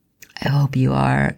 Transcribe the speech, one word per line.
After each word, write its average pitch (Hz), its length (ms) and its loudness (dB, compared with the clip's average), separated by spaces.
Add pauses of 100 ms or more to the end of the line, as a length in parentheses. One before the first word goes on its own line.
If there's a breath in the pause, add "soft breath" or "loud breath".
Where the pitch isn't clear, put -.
(420)
I - 80 -2
hope 139 260 0
you 131 180 0
are 135 440 0